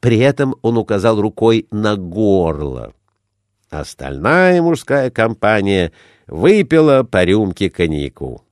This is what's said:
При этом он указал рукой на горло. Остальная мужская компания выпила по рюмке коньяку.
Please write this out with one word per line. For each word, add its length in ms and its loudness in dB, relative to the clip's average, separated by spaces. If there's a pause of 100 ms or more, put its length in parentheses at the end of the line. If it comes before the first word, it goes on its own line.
При 180 2
этом 440 0
он 160 0
указал 420 0
рукой 500 0
на 260 -2
горло. 960 -2 (760)
Остальная 920 -2
мужская 500 -2
компания 800 0 (340)
выпила 760 2
по 180 0
рюмке 480 0
коньяку. 800 -6